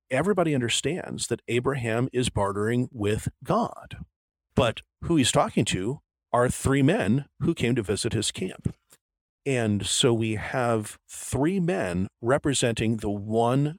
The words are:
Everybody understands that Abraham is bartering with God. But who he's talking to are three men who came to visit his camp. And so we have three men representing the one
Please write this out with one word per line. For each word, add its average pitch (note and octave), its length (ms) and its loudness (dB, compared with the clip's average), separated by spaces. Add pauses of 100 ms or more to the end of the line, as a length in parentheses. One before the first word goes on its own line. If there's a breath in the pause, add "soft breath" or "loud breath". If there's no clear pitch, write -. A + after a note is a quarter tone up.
Everybody E3 460 2
understands C3+ 760 -2
that - 200 -4
Abraham B2 640 0
is B2 160 0
bartering G#2+ 640 0
with G#2+ 360 -2 (140)
God. - 600 -4 (500)
But A#2+ 280 2 (180)
who E3 160 2
he's C3 160 4
talking C#3+ 320 4
to A2 360 -4 (340)
are B2 160 4
three C3+ 320 2
men C#3 440 2 (140)
who E3 140 0
came B2 200 2
to A#2 80 -2
visit G2+ 300 -2
his A2 180 -2
camp. - 440 -6 (680)
And A2 420 0
so - 280 2
we A2 200 -2
have A2+ 640 -2 (100)
three D#3+ 520 -2
men G#2+ 480 -2 (120)
representing A#2 800 0
the G#2+ 120 -4
one A#2 680 0